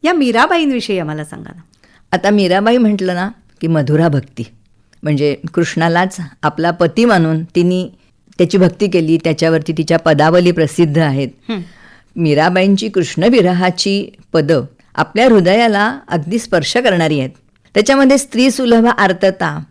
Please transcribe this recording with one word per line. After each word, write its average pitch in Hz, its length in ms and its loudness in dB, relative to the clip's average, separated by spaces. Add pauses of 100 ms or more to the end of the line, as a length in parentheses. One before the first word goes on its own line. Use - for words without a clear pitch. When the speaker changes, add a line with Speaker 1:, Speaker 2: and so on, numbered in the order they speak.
Speaker 1:
या 320 100 0
मीराबाईंविषयी 277 840 0
आम्हाला 151 260 -8
सांगा 110 320 -18
ना. 170 40 -20 (520)
Speaker 2:
आता 185 180 0
मीराबाई 202 460 2
म्हटलं 202 380 0
ना 180 140 -4 (320)
की 160 60 -6
मधुरा 156 420 0
भक्ती, 135 340 -4 (600)
म्हणजे 147 340 -2 (180)
कृष्णालाच 170 640 -2 (260)
आपला 160 280 -2
पती 170 340 0
मानून 165 400 2
तिने 180 520 -2 (420)
त्याची 180 200 2
भक्ती 185 300 2
केली, 165 280 0
त्याच्यावरती 160 560 -2
तिच्या 160 260 -2
पदावली 165 520 2
प्रसिद्ध 165 480 0
आहेत. 139 300 -2 (200)
Speaker 1:
हं. 214 120 -6 (560)
Speaker 2:
मीराबाईंची 180 720 0
कृष्णविरहाची 185 1300 0 (160)
पदं 151 300 0 (320)
आपल्या 214 300 -2
हृदयाला 214 760 2 (100)
अगदी 170 300 -4
स्पर्श 180 380 -2
करणारी 170 420 0
आहेत. 131 120 -4 (440)
त्याच्यामध्ये 269 440 4
स्त्रीसुलभ 240 680 2
आर्तता 185 840 -2